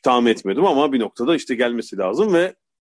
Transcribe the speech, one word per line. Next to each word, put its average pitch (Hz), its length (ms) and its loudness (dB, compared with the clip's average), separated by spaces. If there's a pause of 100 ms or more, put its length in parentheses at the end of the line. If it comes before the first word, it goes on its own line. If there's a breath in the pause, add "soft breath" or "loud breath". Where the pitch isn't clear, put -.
tahmin 120 280 4
etmiyordum 110 340 0
ama 147 280 2
bir 131 60 0
noktada 120 360 -2
işte 131 200 -6
gelmesi 117 420 -4
lazım 127 360 -2
ve 175 220 0 (400)